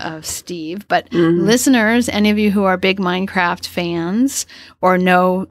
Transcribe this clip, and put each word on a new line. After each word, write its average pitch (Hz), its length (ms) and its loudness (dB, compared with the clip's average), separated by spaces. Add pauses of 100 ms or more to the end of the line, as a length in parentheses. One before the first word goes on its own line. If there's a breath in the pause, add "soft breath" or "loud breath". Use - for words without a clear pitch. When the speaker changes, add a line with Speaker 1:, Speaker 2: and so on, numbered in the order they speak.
Speaker 1:
of 160 200 -12
Steve. 175 640 -10
But - 220 -2
Speaker 2:
Mm-hmm. 170 340 2
Speaker 1:
listeners, 233 640 2
any 208 200 2
of 208 80 2
you 214 140 2
who 196 140 2
are 185 100 2
big 190 240 0
Minecraft 180 680 -2
fans 175 760 -2 (360 loud breath)
or 185 160 2
know 185 540 2